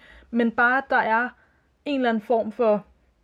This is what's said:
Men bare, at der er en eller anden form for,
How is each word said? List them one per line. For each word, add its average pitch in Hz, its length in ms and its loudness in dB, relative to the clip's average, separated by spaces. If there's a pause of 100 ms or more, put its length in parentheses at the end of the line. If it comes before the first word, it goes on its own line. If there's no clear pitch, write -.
(320)
Men 233 200 0
bare, 247 260 2
at 269 120 -2
der - 80 0
er 226 320 0 (560)
en 294 140 -4
eller 247 100 2
anden 226 140 -2
form 220 280 -2
for, 214 340 0 (380)